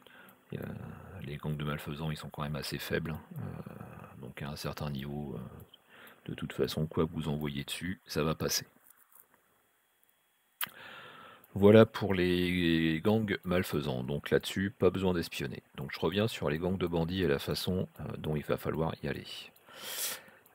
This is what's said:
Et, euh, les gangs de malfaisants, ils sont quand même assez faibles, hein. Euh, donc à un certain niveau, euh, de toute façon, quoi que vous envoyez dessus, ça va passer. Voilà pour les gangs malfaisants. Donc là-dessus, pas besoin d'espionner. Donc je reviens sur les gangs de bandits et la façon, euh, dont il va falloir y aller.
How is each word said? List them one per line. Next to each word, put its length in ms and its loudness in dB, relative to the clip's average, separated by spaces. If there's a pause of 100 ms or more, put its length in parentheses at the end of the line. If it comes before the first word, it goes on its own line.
(520)
Et, 60 -6
euh, 40 -6 (600)
les 140 -8
gangs 200 -4
de 80 -4
malfaisants, 460 -4
ils 60 -2
sont 140 -10
quand 120 -6
même 140 -2
assez 220 -4
faibles, 320 -2
hein. 100 -4 (180)
Euh, 840 -10
donc 180 -12
à 80 -6
un 80 -6
certain 320 -4
niveau, 480 -6
euh, 920 -16
de 40 -6
toute 200 -8
façon, 320 0
quoi 200 2
que 60 -6
vous 160 -4
envoyez 340 -2
dessus, 440 -6
ça 180 -2
va 100 2
passer. 320 -2 (3000)
Voilà 320 12
pour 280 -2
les 880 4
gangs 400 4
malfaisants. 580 0
Donc 280 -4
là-dessus, 460 2
pas 140 6
besoin 220 2
d'espionner. 500 -4 (140)
Donc 160 -8
je 80 -6
reviens 260 2
sur 240 -2
les 80 0
gangs 200 -2
de 80 0
bandits 360 0
et 60 2
la 100 4
façon, 480 -2 (140)
euh, 160 -8
dont 180 -4
il 100 -2
va 120 0
falloir 460 -2
y 60 -4
aller. 180 -6 (1300)